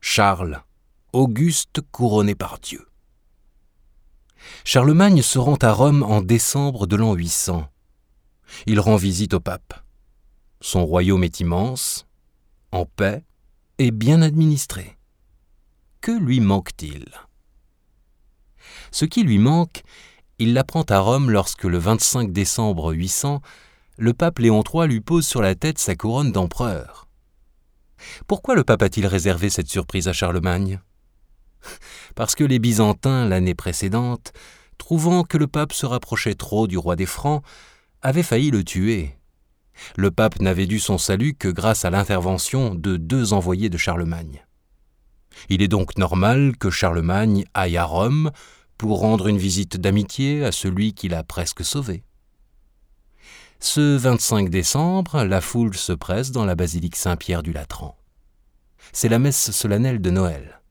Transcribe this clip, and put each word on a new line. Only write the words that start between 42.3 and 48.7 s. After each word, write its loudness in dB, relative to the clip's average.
de -2
deux 0
envoyés 0
de -4
Charlemagne. -6
Il 0
est 2
donc -2
normal 2
que -2
Charlemagne 0
aille 0
à 0
Rome 0